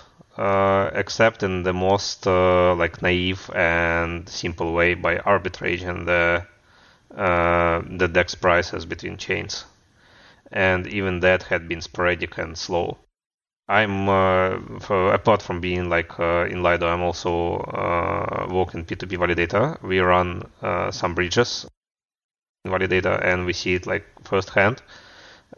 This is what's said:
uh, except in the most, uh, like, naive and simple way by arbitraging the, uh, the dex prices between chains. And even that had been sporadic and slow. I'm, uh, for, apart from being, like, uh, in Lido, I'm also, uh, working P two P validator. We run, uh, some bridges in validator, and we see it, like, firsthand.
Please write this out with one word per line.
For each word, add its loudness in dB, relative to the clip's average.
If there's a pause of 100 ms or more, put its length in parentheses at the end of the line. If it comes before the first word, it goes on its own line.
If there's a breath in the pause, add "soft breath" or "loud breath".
(380)
uh, 2
except 0
in 0
the 0
most, 0
uh, 4
like, -2
naive 0
and 0
simple -4
way 2
by 0
arbitraging -2
the, 2 (680 soft breath)
uh, 2 (160)
the 2
dex 0
prices 0
between -10
chains. -6 (880 soft breath)
And 0
even -2
that 4
had -4
been -6
sporadic -4
and -10
slow. -4 (720)
I'm, 2
uh, 2
for, 2
apart 4
from -6
being, -2
like, -2
uh, 2
in -6
Lido, 2
I'm 0
also, -2
uh, -2
working -2
P -6
two -8
P -6
validator. 0
We 0
run, 0 (120)
uh, -4
some -4
bridges 0 (960)
in -6
validator, 2
and 2
we -2
see -2
it, -2
like, -4 (180)
firsthand. 0 (760 loud breath)